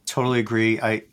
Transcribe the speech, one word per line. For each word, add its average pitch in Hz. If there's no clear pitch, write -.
Totally 123
agree. 113
I, 110